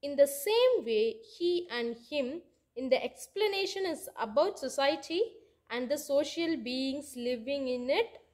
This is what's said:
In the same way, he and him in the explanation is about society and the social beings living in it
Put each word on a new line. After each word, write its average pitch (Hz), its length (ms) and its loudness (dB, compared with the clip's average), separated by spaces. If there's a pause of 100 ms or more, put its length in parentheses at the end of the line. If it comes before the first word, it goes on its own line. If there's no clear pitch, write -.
In 285 120 -4
the 277 120 10
same 440 580 4
way, 220 300 2 (220)
he 349 340 0
and 233 240 -4 (140)
him 294 320 -2 (340)
in 254 140 -4
the 254 140 4
explanation 392 840 -4
is - 200 -4 (120)
about 262 400 0
society 302 640 0 (500)
and 240 180 -6
the 294 80 0
social 311 600 -2
beings 262 580 -6
living 247 520 -4
in 247 220 -4
it 403 300 0 (140)